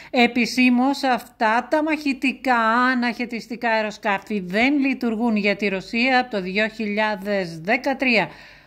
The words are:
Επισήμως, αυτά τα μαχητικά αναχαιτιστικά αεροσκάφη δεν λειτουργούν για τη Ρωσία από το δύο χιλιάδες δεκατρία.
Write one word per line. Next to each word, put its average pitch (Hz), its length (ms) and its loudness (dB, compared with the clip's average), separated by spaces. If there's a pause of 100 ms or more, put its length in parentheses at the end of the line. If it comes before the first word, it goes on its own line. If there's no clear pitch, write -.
(100)
Επισήμως, 247 920 2
αυτά 233 680 0
τα 311 120 2
μαχητικά 277 760 -2
αναχαιτιστικά 240 1120 0
αεροσκάφη 214 720 -2
δεν 226 380 2
λειτουργούν 240 580 0
για 202 200 2
τη 202 120 -2
Ρωσία 233 520 0
από 247 100 -4
το 208 100 -4
δύο 190 280 -2
χιλιάδες 202 920 -4
δεκατρία. 240 680 0 (380)